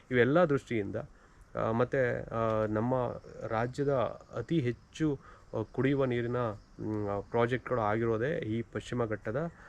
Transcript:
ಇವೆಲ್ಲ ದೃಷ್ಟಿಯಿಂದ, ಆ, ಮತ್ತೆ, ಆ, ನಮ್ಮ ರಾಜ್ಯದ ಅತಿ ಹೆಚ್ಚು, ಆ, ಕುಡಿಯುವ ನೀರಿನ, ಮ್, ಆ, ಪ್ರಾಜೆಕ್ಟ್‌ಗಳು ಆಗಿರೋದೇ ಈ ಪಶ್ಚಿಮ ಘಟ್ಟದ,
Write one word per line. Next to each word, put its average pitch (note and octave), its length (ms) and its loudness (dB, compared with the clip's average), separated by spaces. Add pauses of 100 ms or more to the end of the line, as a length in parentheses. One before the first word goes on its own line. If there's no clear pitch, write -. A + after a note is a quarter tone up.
(100)
ಇವೆಲ್ಲ B2+ 340 6
ದೃಷ್ಟಿಯಿಂದ, A#2 500 0 (600)
ಆ, A2+ 160 0
ಮತ್ತೆ, A#2+ 520 0
ಆ, A2 420 0
ನಮ್ಮ G#2+ 280 0 (540)
ರಾಜ್ಯದ B2+ 420 -2 (460)
ಅತಿ C#3 240 0
ಹೆಚ್ಚು, C3+ 600 -2 (400)
ಆ, A2 120 -2
ಕುಡಿಯುವ C3+ 340 2
ನೀರಿನ, A#2+ 320 0
ಮ್, G#2+ 680 -4
ಆ, G2+ 120 -2
ಪ್ರಾಜೆಕ್ಟ್‌ಗಳು A#2+ 640 0
ಆಗಿರೋದೇ A2+ 560 2
ಈ A2 240 -2
ಪಶ್ಚಿಮ A#2 440 -4
ಘಟ್ಟದ, A2+ 460 -4 (180)